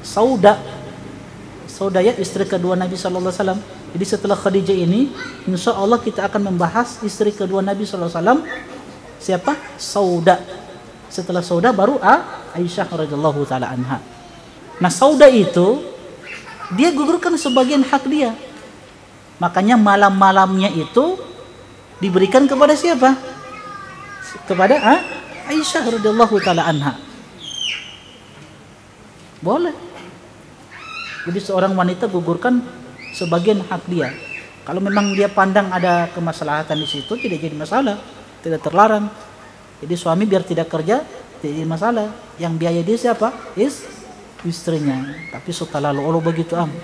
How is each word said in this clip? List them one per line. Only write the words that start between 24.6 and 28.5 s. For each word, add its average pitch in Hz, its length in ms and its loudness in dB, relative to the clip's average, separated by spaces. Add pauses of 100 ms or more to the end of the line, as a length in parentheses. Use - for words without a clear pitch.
ah, 240 240 4 (480)
Aisyah 311 400 0
radhiyallahu 220 560 2
taala 165 240 2
anha. 143 260 0 (2500)